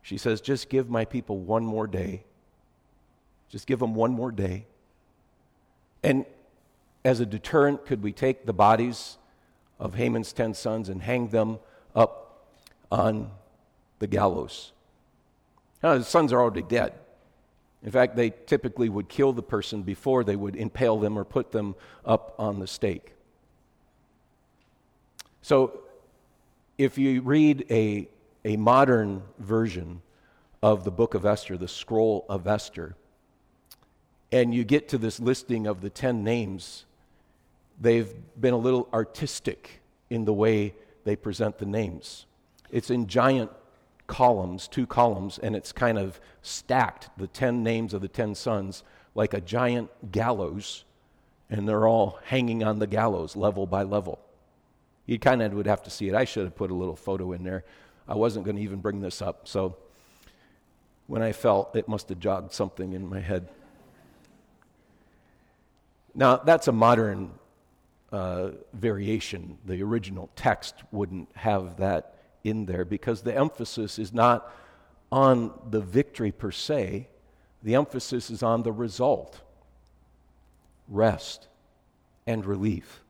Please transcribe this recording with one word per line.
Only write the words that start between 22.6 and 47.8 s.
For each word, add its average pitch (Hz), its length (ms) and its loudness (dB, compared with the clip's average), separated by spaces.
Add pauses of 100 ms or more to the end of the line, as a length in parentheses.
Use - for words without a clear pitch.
stake. - 480 -6 (2250)
So, 131 400 4 (960)
if 135 180 2
you 135 240 2
read 143 480 4
a, 107 400 2 (340)
a 107 140 -2
modern 113 640 6 (160)
version 92 640 -2 (600)
of 104 200 4
the 101 60 -2
book 110 240 2
of 98 140 0
Esther, 101 300 -2
the 87 100 -8
scroll 110 600 0
of 95 200 -4
Esther, 95 480 -4 (1400)
and 120 200 4
you 120 120 0
get 147 260 2
to 143 80 -2
this 110 220 -4
listing 117 480 -2
of 98 140 -4
the 98 100 -8
ten 123 320 -2
names, 104 640 -4 (920)
they've 117 320 2 (300)
been 123 140 4
a - 20 0
little 123 340 2
artistic - 920 -6 (260)
in 117 160 -2
the 107 80 2
way 104 400 2 (300)
they 104 120 0
present 107 440 -4
the 101 80 -6
names. 98 580 -6 (460)
It's - 180 -4
in 123 160 0
giant 123 460 2 (560)
columns, 95 600 2
two 131 180 -2
columns, 101 540 2
and 110 160 -2
it's - 160 -8
kind 117 260 0
of 95 220 -6 (240)
stacked, - 760 -2
the 95 80 -6
ten 120 380 0
names 113 280 0